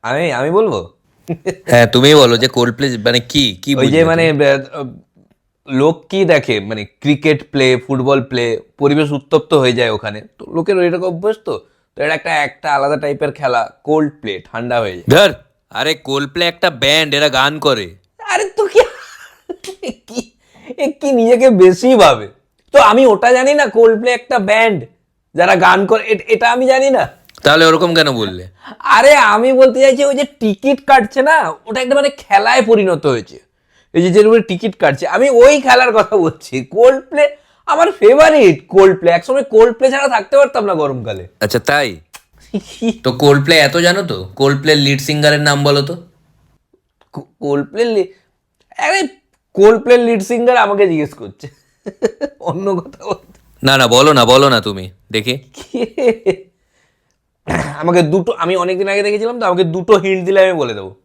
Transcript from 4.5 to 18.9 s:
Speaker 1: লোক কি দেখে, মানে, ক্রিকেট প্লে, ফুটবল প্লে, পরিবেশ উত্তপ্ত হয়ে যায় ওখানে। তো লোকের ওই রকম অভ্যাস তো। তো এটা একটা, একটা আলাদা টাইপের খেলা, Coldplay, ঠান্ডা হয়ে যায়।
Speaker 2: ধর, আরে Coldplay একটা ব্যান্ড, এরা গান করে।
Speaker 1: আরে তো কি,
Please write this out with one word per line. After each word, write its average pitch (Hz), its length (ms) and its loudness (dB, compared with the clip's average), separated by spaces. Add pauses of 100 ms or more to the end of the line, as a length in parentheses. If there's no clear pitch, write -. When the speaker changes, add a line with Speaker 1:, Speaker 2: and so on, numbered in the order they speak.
Speaker 1:
লোক 143 420 -2
কি 196 140 -2
দেখে, 131 360 -2
মানে, 104 240 -12
ক্রিকেট 147 680 -4
প্লে, 131 260 0 (100)
ফুটবল 135 360 -2
প্লে, 117 380 -6 (180)
পরিবেশ 143 340 -2
উত্তপ্ত 147 420 -2
হয়ে 131 180 2
যায় 117 180 -2
ওখানে। 107 300 -8 (180)
তো - 160 -20
লোকের 175 220 -2
ওই 175 140 0
রকম 180 160 -6
অভ্যাস 185 380 -6
তো। 120 160 -8 (360)
তো - 60 -8
এটা 156 120 -4
একটা, 160 220 -6
একটা 147 380 -6
আলাদা 143 220 -2
টাইপের 143 360 -6
খেলা, 123 400 -4 (160)
Coldplay, 147 520 -4 (120)
ঠান্ডা 120 280 -4
হয়ে 95 180 -6
যায়। 87 120 -18
Speaker 2:
ধর, 175 240 2 (360)
আরে 147 280 -6 (100)
Coldplay 139 340 -6
একটা 170 280 -4
ব্যান্ড, 143 440 -2
এরা 147 140 0
গান 139 300 -2
করে। 113 360 -4 (360)
Speaker 1:
আরে 392 260 -8
তো 415 100 -2
কি, - 1300 -6